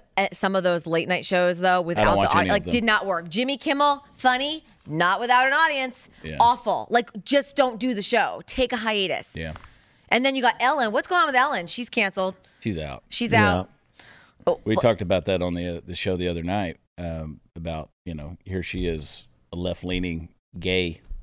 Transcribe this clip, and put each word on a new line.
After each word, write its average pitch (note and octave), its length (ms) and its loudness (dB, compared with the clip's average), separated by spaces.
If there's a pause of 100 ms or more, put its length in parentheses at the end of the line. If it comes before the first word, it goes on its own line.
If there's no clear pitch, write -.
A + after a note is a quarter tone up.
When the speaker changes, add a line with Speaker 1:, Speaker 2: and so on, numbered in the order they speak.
(180)
Speaker 1:
uh, G3 160 0
some G3 200 -2
of F#3+ 80 2
those F3 240 0
late E3 220 0
night F3+ 160 0
shows, F3+ 360 2
though, F3+ 200 4
without E3+ 380 2
Speaker 2:
watch - 140 4
Speaker 1:
the - 40 4
Speaker 2:
any F3 140 2
Speaker 1:
au-, - 20 4
Speaker 2:
of G3+ 40 4
Speaker 1:
like, G3 80 -2
Speaker 2:
them. F3+ 80 -2
Speaker 1:
did A#3+ 120 2
not G#3+ 220 2
work? E3+ 240 -4
Jimmy B3+ 260 -2
Kimmel, C#4+ 560 0
funny, C#4 500 -2 (240)
not F3 320 2
without B3 280 4
an C4+ 80 2
audience. C#4+ 560 0 (120)
Speaker 2:
Yeah. - 160 -8
Speaker 1:
Awful. A3+ 520 4
Like, A#3+ 180 2 (160)
just C#4 320 2
don't B3+ 240 2
do B3+ 140 0
the G3+ 80 -4
show. F#3 420 0
Take B3+ 300 -2
a - 20 -4
hiatus. G#3 580 -2
Speaker 2:
Yeah. D#2+ 200 -8 (560)
Speaker 1:
And B3 160 2
then C4+ 100 0
you C4 60 -2
got A#3+ 180 2
Ellen. B3 320 2
What's C#4+ 160 -2
going F4+ 140 2
on D#4 60 2
with C4 80 0
Ellen? B3 320 2
She's B3 200 -6
canceled. F#3+ 460 -2 (260)
Speaker 2:
She's G#2 160 -4
out. D2 320 -8
Speaker 1:
She's A3+ 240 -2
Speaker 3:
Yeah. G#3 280 4
Speaker 1:
out. F#3+ 100 -8 (760)
Oh, - 180 0
Speaker 2:
We A2 100 2
Speaker 1:
wh- - 60 2
Speaker 2:
talked A#2 200 4
about F#2 240 0
that F#2+ 160 0
on F2 140 -2
the, E2+ 240 -4
uh, - 80 -10
the F2+ 80 -10
show F#2 240 -2
the F2+ 100 -2
other E2+ 140 -4
night, F2+ 340 -4 (220)
um, D#2+ 420 -8 (160)
about, E2 320 -8 (160)
you E2+ 100 -10
know, D#2 300 -12
here F#2 180 -6
she F2+ 240 -4
is, D#2 400 -6 (240)
a E2+ 60 -10
left-leaning, F2+ 720 -4 (300)
gay, F2+ 420 0 (220)